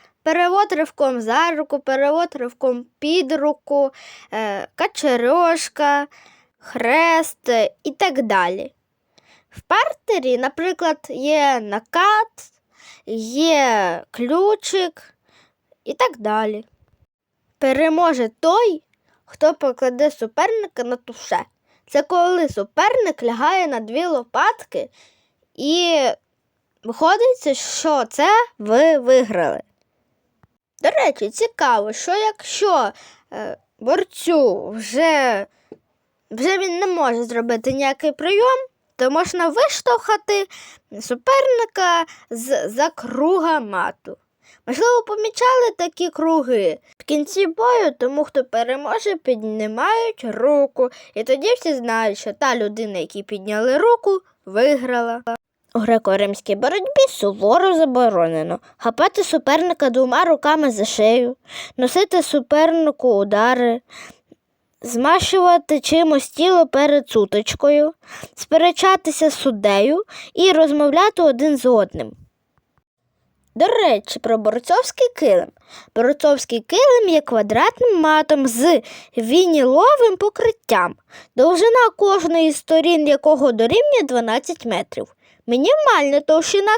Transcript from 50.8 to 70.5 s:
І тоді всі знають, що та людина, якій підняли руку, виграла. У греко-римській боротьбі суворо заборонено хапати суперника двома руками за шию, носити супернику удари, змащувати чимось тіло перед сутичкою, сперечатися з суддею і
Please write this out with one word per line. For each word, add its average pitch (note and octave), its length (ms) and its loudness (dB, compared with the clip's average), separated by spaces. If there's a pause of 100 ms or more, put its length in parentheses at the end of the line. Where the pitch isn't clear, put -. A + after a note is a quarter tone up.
І G#3+ 100 -6
тоді C4+ 300 0
всі E4 200 -2
знають, A3+ 440 -2
що G#3 160 -10
та C4 220 -2
людина, G#3 440 -6
якій E3+ 240 -10
підняли G#3+ 540 -2
руку, G4+ 440 2 (240)
виграла. A#3+ 760 -2 (520)
У A#3 60 -2
греко-римській G#3+ 760 0
боротьбі C5+ 540 0
суворо A3 680 2
заборонено F#3 840 0 (180)
хапати D4+ 460 0
суперника D#4+ 680 0
двома B3+ 360 0
руками D4+ 460 2
за G#3+ 140 -2
шию, A#3+ 500 2 (420)
носити F4 460 0
супернику D4 920 0
удари, A#3 680 0 (1000)
змащувати D#4+ 960 2
чимось D#4 500 2
тіло E4+ 380 2
перед C#4+ 420 0
сутичкою, C#4+ 840 0 (420)
сперечатися E4+ 920 2
з C#4+ 40 -4
суддею G#3+ 720 0 (300)
і F#4 180 4